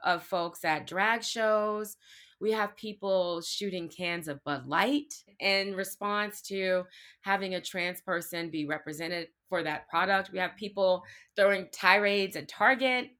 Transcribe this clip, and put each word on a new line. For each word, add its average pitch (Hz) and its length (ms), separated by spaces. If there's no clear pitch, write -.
of 170 180
folks 170 420
at 156 220
drag 220 380
shows. 214 720
We 214 140
have 208 240
people 190 640
shooting 180 480
cans 170 400
of 143 160
Bud 131 220
Light 214 480
in 196 340
response 202 680
to 185 420
having 196 320
a 175 80
trans 175 400
person 170 480
be 156 160
represented 160 640
for 170 140
that 151 260
product. 190 420
We 185 80
have 180 160
people 190 480
throwing 196 380
tirades 196 640
at 147 100
Target 254 640